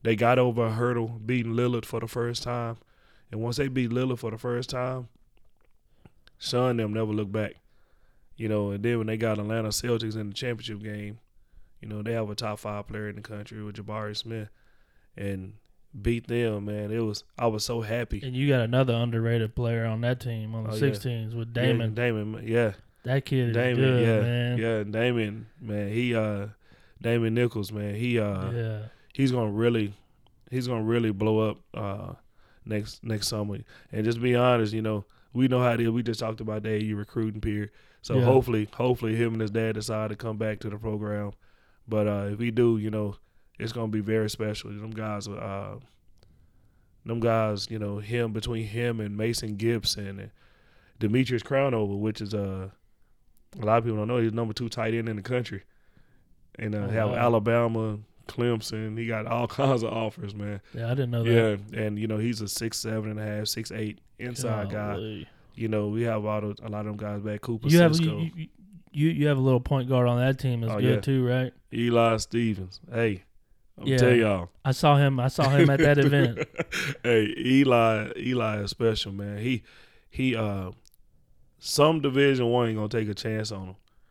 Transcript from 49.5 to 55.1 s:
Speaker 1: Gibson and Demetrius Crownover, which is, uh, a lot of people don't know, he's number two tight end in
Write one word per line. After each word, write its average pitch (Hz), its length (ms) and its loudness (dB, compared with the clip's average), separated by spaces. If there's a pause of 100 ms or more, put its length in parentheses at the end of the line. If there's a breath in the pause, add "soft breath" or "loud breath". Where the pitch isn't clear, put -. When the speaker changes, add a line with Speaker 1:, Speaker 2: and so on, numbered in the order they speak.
Speaker 1:
Gibson 104 640 -2
and 104 120 -14 (680 soft breath)
Demetrius 120 440 2
Crownover, 117 540 0
which 107 240 -2
is, 104 120 -6
uh, 95 360 -4 (880)
a 113 60 -6
lot 113 140 6
of 113 40 -2
people 113 140 -2
don't 107 100 -2
know, 123 100 0
he's 113 160 2
number 113 200 -4
two 117 160 -6
tight 113 240 -4
end 113 160 -2
in 110 60 -4